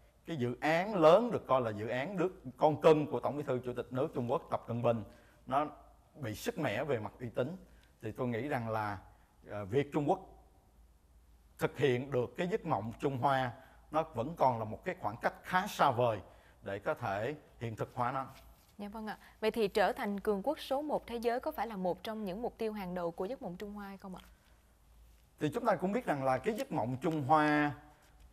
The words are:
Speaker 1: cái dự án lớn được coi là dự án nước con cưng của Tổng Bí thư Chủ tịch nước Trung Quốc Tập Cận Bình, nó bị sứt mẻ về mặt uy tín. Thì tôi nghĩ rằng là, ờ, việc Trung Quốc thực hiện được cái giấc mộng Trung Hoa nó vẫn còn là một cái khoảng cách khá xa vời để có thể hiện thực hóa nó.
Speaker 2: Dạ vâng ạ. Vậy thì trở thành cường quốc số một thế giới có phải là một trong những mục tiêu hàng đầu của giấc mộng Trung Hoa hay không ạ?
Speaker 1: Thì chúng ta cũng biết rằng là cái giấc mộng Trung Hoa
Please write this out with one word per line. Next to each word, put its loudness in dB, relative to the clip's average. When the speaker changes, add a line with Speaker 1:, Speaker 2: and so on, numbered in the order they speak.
Speaker 1:
cái -6
dự 0
án 2
lớn 10
được -2
coi 4
là 0
dự -4
án -2
nước -2
con 4
cưng 8
của -2
Tổng -2
Bí -2
thư 0
Chủ -6
tịch -6
nước 0
Trung -2
Quốc 0
Tập -4
Cận -4
Bình, 2
nó 2
bị -6
sứt -6
mẻ 0
về 0
mặt -8
uy -6
tín. -4
Thì -6
tôi -4
nghĩ -4
rằng -2
là, -2
ờ, -8
việc -2
Trung 0
Quốc 0
thực 0
hiện 2
được 0
cái -2
giấc -4
mộng -2
Trung -2
Hoa 2
nó 2
vẫn -4
còn 4
là -4
một -10
cái -4
khoảng -4
cách -2
khá 0
xa 2
vời 2
để -4
có -2
thể -2
hiện -6
thực -6
hóa -2
nó. -4
Speaker 2:
Dạ -10
vâng -12
ạ. -8
Vậy 2
thì 2
trở 4
thành -4
cường 0
quốc -2
số -2
một -4
thế -6
giới 0
có -4
phải -4
là -8
một -2
trong -6
những -6
mục -6
tiêu -2
hàng -6
đầu -2
của -4
giấc -8
mộng -8
Trung -10
Hoa -10
hay -14
không -14
ạ? -16
Speaker 1:
Thì 0
chúng -4
ta 4
cũng -2
biết -2
rằng 0
là 2
cái -2
giấc -6
mộng -2
Trung -2
Hoa 4